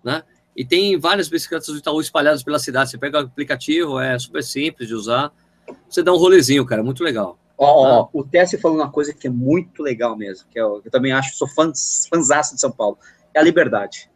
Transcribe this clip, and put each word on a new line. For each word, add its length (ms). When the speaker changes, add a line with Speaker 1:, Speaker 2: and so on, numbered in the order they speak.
Speaker 1:
né? 200
E 100
tem 340
várias 300
bicicletas 380
do 100
Itaú 240
espalhadas 420
pela 160
cidade. 300
Você 80
pega 220
o 60
aplicativo, 760
é 180
super 260
simples 440
de 80
usar. 360
Você 120
dá 120
um 40
rolezinho, 480
cara, 180
muito 200
legal. 340
Speaker 2:
Ó, 80
ó, 180
Speaker 1:
Tá? 180
Speaker 2:
ó, 120
o 100
Tessi 340
falou 200
uma 140
coisa 220
que 140
é 20
muito 540
legal 320
mesmo, 360
que 80
eu, 260
eu 60
também 200
acho, 240
sou 120
fã, 240
fanzaço 460
de 60
São 100
Paulo, 260
é 60
a 40
liberdade. 720